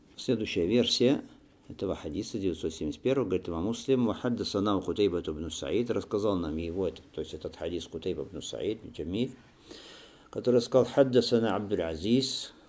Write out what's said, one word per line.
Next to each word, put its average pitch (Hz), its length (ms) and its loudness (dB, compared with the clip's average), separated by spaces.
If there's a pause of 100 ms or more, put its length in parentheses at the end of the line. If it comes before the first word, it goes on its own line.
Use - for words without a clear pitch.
(160)
следующая 107 500 0
версия 120 560 4 (460)
этого 98 260 -4
хадиса, 87 440 -6
девятьсот 87 340 -2
семьдесят 76 300 -6
первого, 127 240 2
говорит 92 240 -2
имам 85 160 -2
Муслим, 120 400 2
«Ва 104 80 2
хаддасана 101 680 0
Кутайба 87 400 2
ибн 80 300 -6
Саид», 104 400 -2
рассказал 101 460 0
нам 80 200 -2
его, 85 320 -2
это, - 120 -8 (120)
то - 80 -8
есть 76 120 -6
этот 80 220 -10
хадис 82 320 -6
Кутайба 80 360 -6
ибн 71 200 -10
Саид, 95 380 -4 (120)
Джамиль, 92 380 -4 (1000)
который 120 320 2
сказал, 127 300 4
«Хаддасана 120 640 4
Абдуль 101 280 -2
Азиз», 95 720 0 (160)